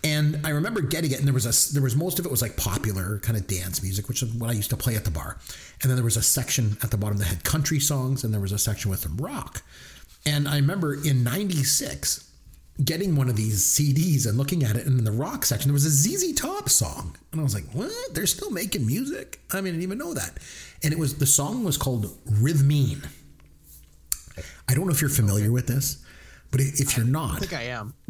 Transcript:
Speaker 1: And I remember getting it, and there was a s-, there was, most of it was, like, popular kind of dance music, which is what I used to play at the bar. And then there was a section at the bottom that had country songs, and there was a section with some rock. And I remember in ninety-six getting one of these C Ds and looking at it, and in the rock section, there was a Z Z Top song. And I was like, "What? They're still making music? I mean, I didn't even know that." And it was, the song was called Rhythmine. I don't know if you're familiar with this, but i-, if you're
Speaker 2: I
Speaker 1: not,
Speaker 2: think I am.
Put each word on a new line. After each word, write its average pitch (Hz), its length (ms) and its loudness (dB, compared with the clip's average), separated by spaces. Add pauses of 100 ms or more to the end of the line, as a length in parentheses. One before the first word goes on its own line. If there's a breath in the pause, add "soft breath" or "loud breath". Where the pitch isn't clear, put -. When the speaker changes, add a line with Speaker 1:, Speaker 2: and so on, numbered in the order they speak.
Speaker 1:
And 151 420 2
I 156 40 2
remember 190 300 0
getting 160 300 0
it, 131 80 0
and 139 80 2
there 135 80 4
was 131 120 2
a - 40 -2
s-, - 200 2
there 143 120 2
was, 127 140 2
most 175 240 0
of 175 40 -4
it 170 60 -4
was, 123 100 0
like, 113 160 -4
popular 98 600 -2
kind 113 180 -2
of 98 120 -4
dance 90 340 -4
music, 95 260 -4
which - 140 -2
is 110 100 -4
what 117 160 -4
I 117 40 0
used 104 180 -2
to 135 60 0
play 120 180 -2
at 104 100 -2
the 92 60 0
bar. - 280 -6 (440 loud breath)
And 131 80 4
then 127 60 4
there 123 80 2
was 113 120 2
a 110 60 0
section 113 600 2
at 113 100 -2
the 104 40 0
bottom 104 220 0
that 82 80 0
had 90 180 -2
country 151 360 0
songs, 131 420 0
and 110 100 -2
there 104 80 0
was 98 120 -2
a 104 60 -2
section 104 340 0
with 95 80 -2
some 78 160 -6
rock. 202 460 -8 (640 loud breath)
And 147 240 0
I 143 80 0
remember 151 380 2
in 143 300 2
ninety-six 160 1000 0 (600)
getting 165 320 0
one 131 120 2
of 117 80 0
these 107 280 0
C 147 280 4
Ds 143 340 4
and 107 120 0
looking 139 260 0
at 107 120 2
it, 120 100 -2
and 127 120 4
in 113 60 2
the 107 80 2
rock 175 320 -2
section, 123 240 2
there 143 60 4
was 143 100 4
a 160 60 2
Z 151 260 4
Z 359 180 0
Top 392 340 -2
song. - 480 0 (160)
And 160 80 -4
I 151 40 0
was 110 100 0
like, 71 180 -6
"What? 220 200 -4 (200)
They're 202 140 -2
still - 240 -2
making 180 360 -2
music? 247 540 -4 (120)
I 185 80 -2
mean, 190 60 -4
I 180 100 -2
didn't 165 80 -4
even 196 140 -6
know 320 160 -8
that." - 240 -6 (440 loud breath)
And 156 100 2
it 156 60 0
was, 143 200 0
the 139 80 2
song 170 380 2
was 160 120 0
called 120 300 0 (200)
Rhythmine. 139 800 4 (1600 loud breath)
I 131 60 4
don't 170 120 2
know 175 60 2
if 139 80 2
you're 151 100 2
familiar 104 420 4
with 123 160 0
this, - 360 -2 (460 loud breath)
but 131 100 2
i-, 135 40 4 (100)
if - 220 0
you're 117 100 2
Speaker 2:
I 123 40 4
Speaker 1:
not, - 280 0
Speaker 2:
think - 140 -4
I 131 100 -6
am. 117 320 -8 (160)